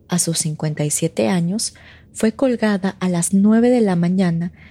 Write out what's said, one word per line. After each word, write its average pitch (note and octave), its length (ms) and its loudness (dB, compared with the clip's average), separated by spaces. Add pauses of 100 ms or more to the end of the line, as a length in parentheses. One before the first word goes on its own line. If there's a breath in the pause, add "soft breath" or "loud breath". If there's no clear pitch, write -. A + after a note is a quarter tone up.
a F3+ 100 0
sus E3 180 -2
cincuenta D3+ 460 -4
y D3 80 -2
siete G#3 380 -2
años, F3+ 440 -2 (380 loud breath)
fue A3 220 -2
colgada G#3 640 -2
a F#3 100 -2
las E3+ 240 -2
nueve A3 360 4
de B3 120 4
la F#3+ 140 2
mañana F3 560 0 (200 loud breath)